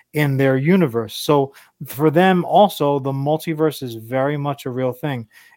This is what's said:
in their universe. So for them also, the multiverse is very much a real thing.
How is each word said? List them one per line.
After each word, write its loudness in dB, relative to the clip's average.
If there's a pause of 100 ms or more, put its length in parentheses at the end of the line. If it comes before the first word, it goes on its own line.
(140)
in 0
their 2
universe. 0
So 0 (320)
for 0
them 4
also, 2
the -4
multiverse -2
is -8
very -2
much -6
a -6
real -4
thing. -8 (300)